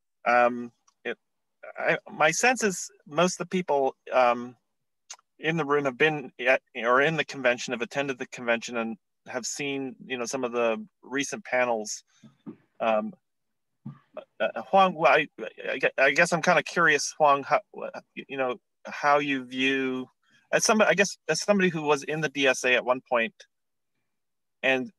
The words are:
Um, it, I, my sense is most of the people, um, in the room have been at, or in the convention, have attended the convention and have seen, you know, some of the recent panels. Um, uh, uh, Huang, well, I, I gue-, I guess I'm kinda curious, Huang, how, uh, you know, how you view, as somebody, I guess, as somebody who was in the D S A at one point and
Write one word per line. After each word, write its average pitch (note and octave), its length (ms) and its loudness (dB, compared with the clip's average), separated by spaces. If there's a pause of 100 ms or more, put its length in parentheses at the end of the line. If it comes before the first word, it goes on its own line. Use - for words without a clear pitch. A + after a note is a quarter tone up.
(280)
Um, A#2+ 440 2 (320)
it, A#2+ 140 -8 (600)
I, D3 200 0 (140)
my D#3 200 2
sense B3 320 0
is G3 260 -2 (180)
most E3+ 320 0
of F3 100 -8
the - 0 -
people, C#3+ 460 0 (180)
um, B2 420 2 (840)
in D#3+ 180 -2
the D3+ 80 0
room C#3+ 200 2
have B2+ 120 -2
been D3+ 420 0
at, B2+ 220 2 (220)
or B2 180 4
in D#3+ 160 2
the C#3+ 80 0
convention, B2+ 480 -2
have A#2 80 -4
attended C#3 360 -4
the B2+ 100 -8
convention A#2+ 500 -4
and A2+ 200 -6 (300)
have A#2+ 180 -8
seen, C#3 500 -8 (100)
you B2+ 120 -8
know, A#2+ 80 -6
some C3 180 -6
of A#2+ 80 -4
the A2+ 320 -2 (200)
recent C3 420 -8
panels. A#2 580 -4 (760)
Um, A2 340 -2 (1040)
uh, - 260 -10 (120)
uh, E3+ 140 -10
Huang, F#3+ 260 4
well, D3+ 180 4
I, D3 140 2 (440)
I B2 60 -4
gue-, C3 200 0
I C3+ 140 4
guess E3+ 200 2
I'm E3+ 100 0
kinda D#3+ 220 4
curious, D#3 540 0
Huang, C#3+ 260 4
how, C#3 180 0 (200)
uh, A2 180 -10 (160)
you B2+ 220 -12
know, B2+ 200 -2 (280)
how D3 340 2
you C#3 240 -4
view, C3 640 -2 (440)
as D#3+ 120 2
somebody, G#3+ 260 4
I D#3+ 40 4
guess, F#3+ 240 0 (100)
as D#3+ 140 -2
somebody F#3+ 280 2
who D#3+ 120 -6
was D3 220 2
in D#3 180 -6
the D3+ 80 -2
D C#3 180 0
S B2+ 160 0
A B2+ 100 4
at G#2+ 120 2
one B2+ 220 0
point A#2 260 0 (1300)
and C3 360 0